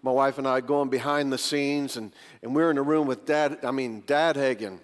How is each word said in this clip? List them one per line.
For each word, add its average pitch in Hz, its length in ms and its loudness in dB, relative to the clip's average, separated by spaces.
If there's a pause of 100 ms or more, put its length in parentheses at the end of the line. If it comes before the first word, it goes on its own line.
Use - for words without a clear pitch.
my 131 80 -2
wife 135 300 2
and 135 80 -2
I 131 140 2
going 139 280 0
behind 139 420 0
the 131 60 -2
scenes, 143 600 -2
and, 110 140 -10 (300)
and 117 140 -4
we're 160 160 4
in 143 80 0
a - 20 0
room 151 240 2
with 127 220 -4
Dad, 151 360 2
I 123 60 -2
mean, 123 380 -4
Dad 147 300 2
Hagin. 110 460 -2